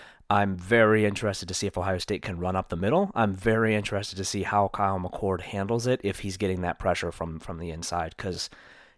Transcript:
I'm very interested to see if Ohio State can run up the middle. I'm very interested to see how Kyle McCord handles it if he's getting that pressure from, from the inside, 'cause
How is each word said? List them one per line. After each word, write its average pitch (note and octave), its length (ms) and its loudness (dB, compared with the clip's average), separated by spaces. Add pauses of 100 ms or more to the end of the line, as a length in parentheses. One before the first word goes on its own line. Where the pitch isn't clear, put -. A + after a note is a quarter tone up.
(300)
I'm G2+ 260 4
very G#2+ 480 6
interested G2+ 440 -2
to F#2 60 -4
see G2+ 120 -2
if F#2+ 120 -4
Ohio F#2 200 0
State - 240 -4
can F2+ 160 -6
run F2+ 180 -2
up F#2 120 -2
the F2 80 -6
middle. C#3+ 380 2
I'm G#2+ 200 2
very A2 420 2
interested G2+ 400 -4
to F#2+ 80 -4
see G2 180 -2
how G2+ 300 2
Kyle G2 260 0
McCord F2+ 420 -2
handles A2 460 -2
it B2+ 160 2
if G2 180 -2
he's F#2+ 160 -6
getting F#2 260 -2
that F2 160 -2
pressure F2 340 0
from, E2 280 -8
from E2+ 180 -10
the E2+ 120 -8
inside, E2 460 -6
'cause F2+ 320 -6 (500)